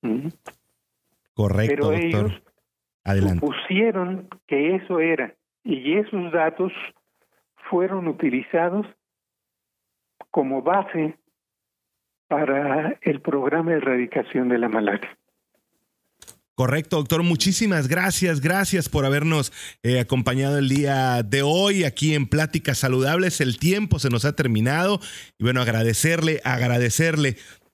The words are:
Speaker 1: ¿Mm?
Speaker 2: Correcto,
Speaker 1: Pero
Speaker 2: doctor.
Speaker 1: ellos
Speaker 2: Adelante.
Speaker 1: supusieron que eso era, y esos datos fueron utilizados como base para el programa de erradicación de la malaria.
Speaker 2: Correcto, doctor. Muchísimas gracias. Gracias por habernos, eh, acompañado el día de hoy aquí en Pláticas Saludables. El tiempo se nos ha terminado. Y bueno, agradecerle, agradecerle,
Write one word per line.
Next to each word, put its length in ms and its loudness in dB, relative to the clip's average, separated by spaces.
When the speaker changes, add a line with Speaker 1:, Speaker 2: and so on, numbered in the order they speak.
Speaker 1:
¿Mm? 260 -2
Speaker 2:
Correcto, 420 2
Speaker 1:
Pero 140 0
Speaker 2:
doctor. 120 0
Speaker 1:
ellos 120 -10
Speaker 2:
Adelante. 420 0
Speaker 1:
supusieron 800 -2
que 300 0
eso 240 -2
era, 340 -2
y 340 -2
esos 340 -4
datos 400 0
fueron 400 0
utilizados 760 0
como 320 0
base 540 0
para 760 0
el 180 0
programa 520 0
de 60 2
erradicación 720 -2
de 100 2
la 100 0
malaria. 480 -2
Speaker 2:
Correcto, 400 0
doctor. 260 0
Muchísimas 640 2
gracias. 540 0
Gracias 480 0
por 160 0
habernos, 480 0
eh, 180 2
acompañado 580 0
el 120 2
día 520 2
de 200 0
hoy 420 2
aquí 300 0
en 120 0
Pláticas 520 -2
Saludables. 640 0
El 160 -2
tiempo 400 2
se 100 0
nos 160 0
ha 100 2
terminado. 640 2
Y 60 -6
bueno, 160 2
agradecerle, 840 2
agradecerle, 920 0